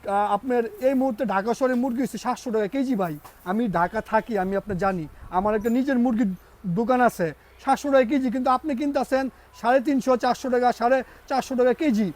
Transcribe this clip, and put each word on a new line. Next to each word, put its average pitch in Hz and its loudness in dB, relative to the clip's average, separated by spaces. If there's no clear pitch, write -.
আপনার 208 0
এই 254 0
মুহূর্তে 262 0
ঢাকা 196 0
শহরে 254 0
মুরগি 247 -2
হচ্ছে 220 -4
সাতশো 240 -6
টাকা 214 0
কেজি 262 -2
ভাই। 170 -4
আমি 220 -2
ঢাকা 180 0
থাকি, 220 -2
আমি 190 -2
আপনার 196 -4
জানি, 180 -2
আমার 202 0
একটা 214 -2
নিজের 254 2
মুরগির 233 2
দোকান 233 2
আছে, 180 2
সাতশো 269 0
টাকা 269 6
কেজি, 262 0
কিন্তু 254 0
আপনি 269 0
কিনতেছেন 269 -2
সাড়ে 254 4
তিনশো, 254 2
চারশো 247 -2
টাকা, 247 2
সাড়ে 247 0
চারশো 262 -2
টাকা 247 4
কেজি। 220 2